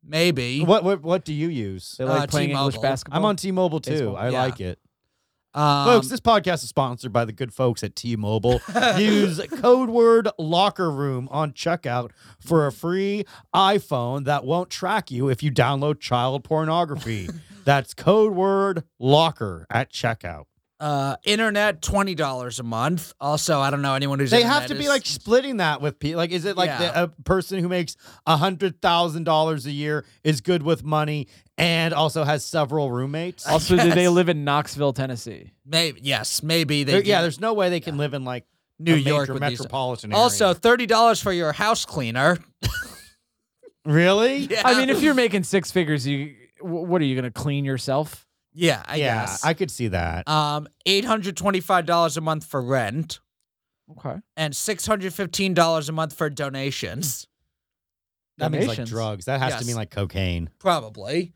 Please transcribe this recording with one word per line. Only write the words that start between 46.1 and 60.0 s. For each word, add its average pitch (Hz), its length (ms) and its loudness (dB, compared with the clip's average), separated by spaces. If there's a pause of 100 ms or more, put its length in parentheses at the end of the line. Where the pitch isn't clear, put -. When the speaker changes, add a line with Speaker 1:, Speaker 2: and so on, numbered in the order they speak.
Speaker 3:
wh-, - 60 -16
what 175 360 -2
are 151 40 2
you 131 100 0
gonna 127 160 -4
clean 143 340 -4
yourself? 135 640 -4 (260)
Speaker 1:
Yeah, 151 340 0
I - 100 -6
Speaker 2:
Yeah, 123 300 0
Speaker 1:
guess. 95 180 -6
Speaker 2:
I 160 100 2
could 156 160 -4
see 117 180 -4
that. 85 380 -2
Speaker 1:
Um, 151 400 -2 (200)
eight 196 180 2
hundred 202 320 -2
twenty-five 180 500 0
dollars 170 300 2
a 165 40 -4
month 156 260 -4
for 139 160 -4
rent. 131 580 -4 (720)
Speaker 3:
Okay. 156 280 -10 (160)
Speaker 1:
And 151 200 -4
six - 300 -6
hundred 190 280 -2
fifteen 190 400 -2
dollars 165 340 2
a 160 40 -6
month 160 220 -4
for 156 160 -4
donations. 135 960 -8 (1120)
Speaker 2:
That 156 120 -2
means, 156 160 0
like, 113 120 -4
Speaker 3:
Donations? 117 120 -8
Speaker 2:
drugs. 107 360 -4
That 131 140 -2
has 131 120 0
to 117 80 -4
Speaker 1:
Yes. 120 60 -6
Speaker 2:
mean, 120 100 -2
like, 107 140 -6
cocaine. 90 680 -4